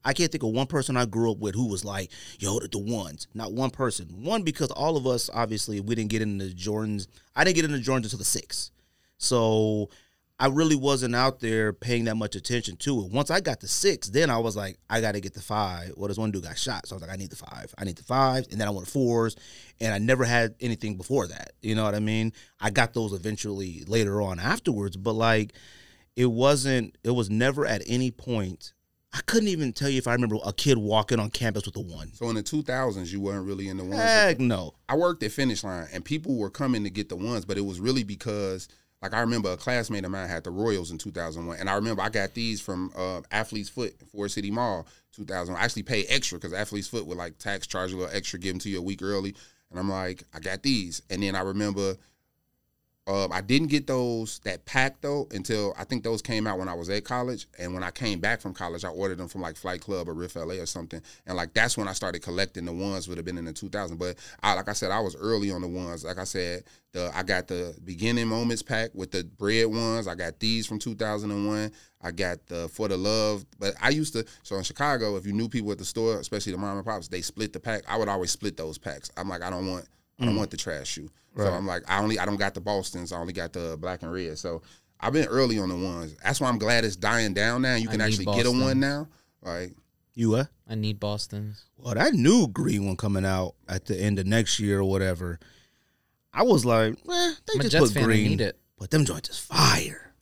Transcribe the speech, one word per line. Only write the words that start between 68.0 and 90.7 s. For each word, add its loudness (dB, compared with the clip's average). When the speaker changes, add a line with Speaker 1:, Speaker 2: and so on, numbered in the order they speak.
Speaker 2:
Moments 0
pack -2
with -6
the -2
bread 2
ones. 0
I -4
got -6
these 0
from -6
two -6
thousand -2
and -2
one. -2
I -6
got -4
the -6
For -4
the 0
Love. 0
But -4
I 4
used 0
to, -2
so -8
in -2
Chicago, 0
if -6
you -2
knew 0
people -2
at -2
the -10
store, 0
especially -6
the -4
mom -4
and -8
pops, -6
they -6
split -6
the -8
pack. -4
I -2
would 2
always 0
split -4
those -8
packs. -10
I'm -6
like, -6
"I -4
don't -4
want, -6
I 0
don't 4
Speaker 1:
Mm. 2
Speaker 2:
want -2
the -10
trash -6
shoe." -8
Speaker 1:
Right. 2
Speaker 2:
So 2
I'm -2
like, -4
"I 4
only, 2
I 0
don't 0
got 0
the -8
Bostons. -2
I -6
only -6
got -6
the -6
black -6
and -8
red." -6
So -6
I've 2
been 4
early 4
on 0
the 0
ones. -4
That's 2
why 2
I'm 2
glad 4
it's 0
dying 2
down 2
now. 2
You 0
Speaker 3:
I -2
Speaker 2:
can 0
Speaker 3:
need 4
Speaker 2:
actually 2
get 4
a 4
Speaker 3:
Boston. 4
Speaker 2:
one 4
now. 0
Like, -8
Speaker 1:
You 2
what? 4
Speaker 3:
I -6